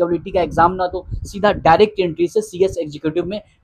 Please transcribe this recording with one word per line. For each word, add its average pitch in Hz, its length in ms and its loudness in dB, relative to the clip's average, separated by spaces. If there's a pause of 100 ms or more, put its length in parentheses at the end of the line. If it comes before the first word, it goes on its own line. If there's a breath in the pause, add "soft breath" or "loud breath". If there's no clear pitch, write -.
डबल 170 140 0
ई - 40 -2
टी 185 120 -14
का 180 100 0
एग्जाम 165 320 2
ना 185 140 -4
दो, 180 180 -8 (180)
सीधा 202 300 0
डायरेक्ट 170 460 4
एंट्री 175 280 0
से 214 140 -2
सीएस 185 360 0
एग्जीक्यूटिव 156 480 -4
में 202 160 -8 (220)